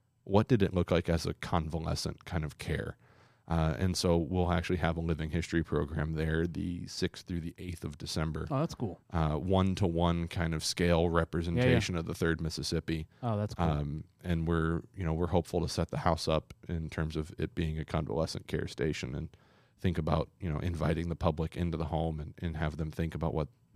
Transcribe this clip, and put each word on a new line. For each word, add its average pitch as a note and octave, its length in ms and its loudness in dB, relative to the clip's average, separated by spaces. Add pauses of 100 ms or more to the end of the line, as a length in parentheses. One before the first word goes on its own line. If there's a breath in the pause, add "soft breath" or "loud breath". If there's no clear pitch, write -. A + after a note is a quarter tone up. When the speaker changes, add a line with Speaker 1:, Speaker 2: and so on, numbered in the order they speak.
(240 soft breath)
Speaker 1:
What G2+ 240 4
did A2 140 6
it F2+ 120 4
look F2 160 2
like F2 180 2
as E2+ 180 2
a E2+ 80 -2
convalescent D#2+ 920 -2
kind D#2 200 -2
of C#2+ 140 -8
care? - 380 -4 (520 soft breath)
Uh, D#2+ 300 4
and F#2 180 0
so F2 200 4
we'll F2 360 2
actually F2 260 2
have E2 180 2
a E2 40 -2
living D#2+ 300 -2
history E2 320 0
program D#2 520 -2
there D#2+ 340 0
the F2 400 -6
sixth - 400 -4
through F2 120 -4
the E2 180 -8
eighth F2+ 260 -10
of D2+ 120 -8
December. D#2 540 -4
Speaker 2:
Oh, C3 80 0
that's D#3+ 160 -2
cool. F#2+ 260 -6 (120)
Speaker 1:
Uh, D#2+ 220 2
one-to-one F2 920 2
kind E2 260 -2
of D#2 120 -2
scale E2+ 440 4
representation F2 880 2
Speaker 2:
Yeah, E2+ 40 -2
yeah. - 20 -2
Speaker 1:
of E2 60 -4
the E2 80 -4
Third E2 260 2
Mississippi. D#2+ 680 -2 (160 soft breath)
Speaker 2:
Oh, A#2 140 -2
that's G#2 180 -2
cool. F2 140 0
Speaker 1:
Um, D2 360 -2 (200)
and E2 240 2
we're, E2 340 2 (140)
you F#2 80 -4
know, D#2+ 80 2
we're E2 160 0
hopeful F2 320 2
to D#2 80 0
set - 240 -2
the - 60 -2
house E2 280 2
up D#2+ 260 0 (160)
in D#2+ 220 -4
terms D#2 240 -2
of D#2 240 -4
it D#2 160 -4
being D#2+ 240 -2
a D2+ 60 -4
convalescent D#2 640 -2
care - 180 -2
station C#2+ 480 -4
and D#2 140 -6 (520 soft breath)
think F2 180 0
about, E2 300 0 (120)
you F2+ 100 -4
know, D2 80 -2
inviting E2 500 0
the E2 60 -2
public D#2+ 420 0
into E2+ 200 0
the D#2+ 80 -2
home D#2+ 340 -2
and, D#2+ 240 -8
and E2 140 -4
have D#2 220 -2
them D#2+ 120 -2
think E2 240 -4
about D#2 180 0
what D2+ 140 0 (300)